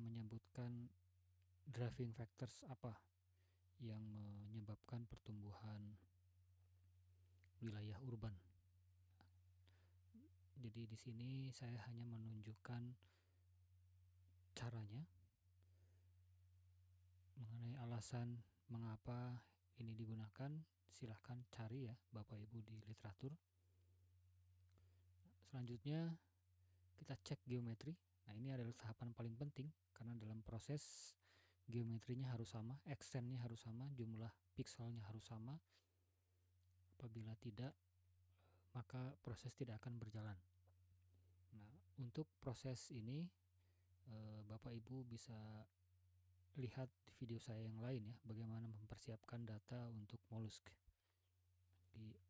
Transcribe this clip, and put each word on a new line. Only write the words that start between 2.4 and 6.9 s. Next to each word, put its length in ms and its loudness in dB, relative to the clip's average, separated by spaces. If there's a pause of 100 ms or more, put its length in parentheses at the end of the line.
apa 320 -2 (800)
yang 240 0 (400)
menyebabkan 640 0
pertumbuhan 880 -2 (1700)